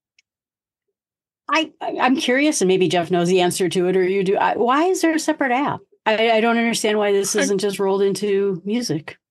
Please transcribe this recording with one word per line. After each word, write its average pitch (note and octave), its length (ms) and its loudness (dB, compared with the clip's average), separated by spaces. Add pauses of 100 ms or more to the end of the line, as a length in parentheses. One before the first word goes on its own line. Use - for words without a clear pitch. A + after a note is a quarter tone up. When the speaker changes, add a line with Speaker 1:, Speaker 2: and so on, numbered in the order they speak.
(1500)
Speaker 1:
I, D#4 300 -2
I, - 200 -6
I'm C4 160 2
curious, D4 440 0
and F#3+ 80 2
maybe F#3 200 2
Jeff E3+ 220 -2
knows F3 180 0
the F#3 120 4
answer F3+ 280 0
to F3+ 200 0
it, F#3 80 0
or F#3 80 2
you F#3+ 180 0
do. F#3+ 140 0
I, - 200 0
why B3+ 280 2
is F#4 160 0
there E4 140 2
a D#4 40 0
separate D4+ 340 -2
app? B3 280 -2 (240)
I, A3 280 2
I A3 80 2
don't A#3 180 2
understand A3+ 400 0
why G#3 140 0
this G3 240 0
Speaker 2:
I G#3 40 0
Speaker 1:
isn't F#3+ 180 0
just G3+ 200 -2
rolled G3 240 0
into G3 640 -2
music, G3+ 540 -6 (120)